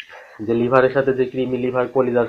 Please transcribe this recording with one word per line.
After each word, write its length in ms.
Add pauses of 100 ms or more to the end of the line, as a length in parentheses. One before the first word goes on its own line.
(420)
যে 120
লিভারের 360
সাথে 240
যে 120
কৃমি, 320
লিভার, 300
কলিজার, 420